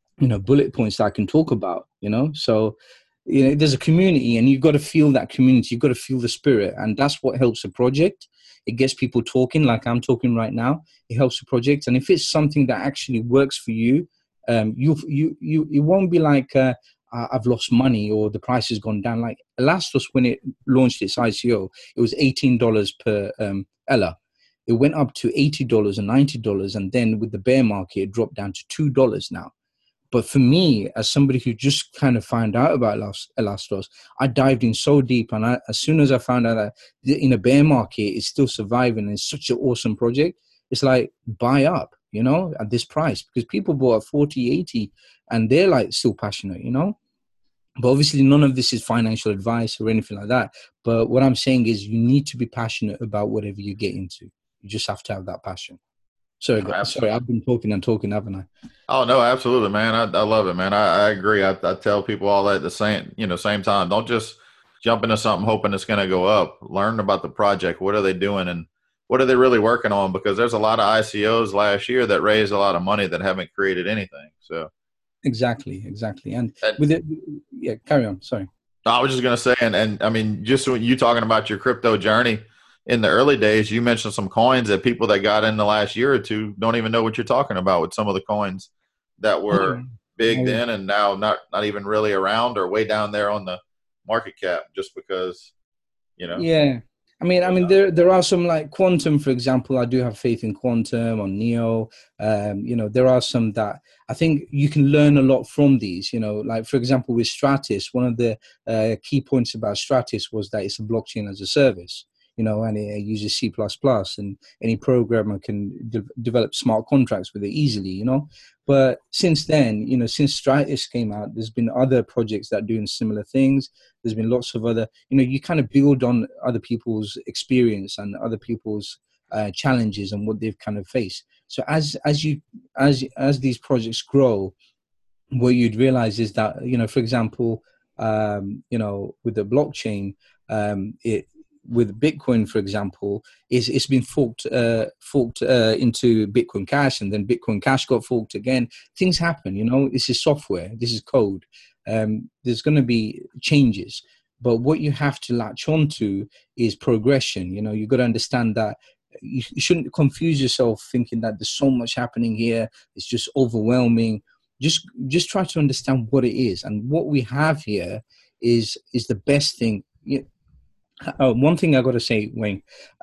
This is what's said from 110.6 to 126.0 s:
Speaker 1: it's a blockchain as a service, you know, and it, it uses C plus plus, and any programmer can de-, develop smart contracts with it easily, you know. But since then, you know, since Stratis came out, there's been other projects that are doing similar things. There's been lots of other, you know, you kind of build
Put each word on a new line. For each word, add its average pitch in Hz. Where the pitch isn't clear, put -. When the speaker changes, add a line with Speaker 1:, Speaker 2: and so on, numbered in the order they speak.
Speaker 1:
it's 101
a 113
blockchain 107
as 98
a 98
service, 98
you 117
know, 107
and 110
it, 104
it 104
uses 104
C 123
plus 104
plus, 117
and 101
any 113
programmer 110
can 101
de-, 110
develop 113
smart 110
contracts 117
with 104
it 101
easily, 110
you 95
know. 139
But 135
since 165
then, 113
you 127
know, 120
since 139
Stratis 139
came 117
out, 104
there's 110
been 117
other 127
projects 107
that 107
are 107
doing 107
similar 107
things. 135
There's 110
been 110
lots 123
of 110
other, 113
you 135
know, 135
you 131
kind 165
of 117
build 139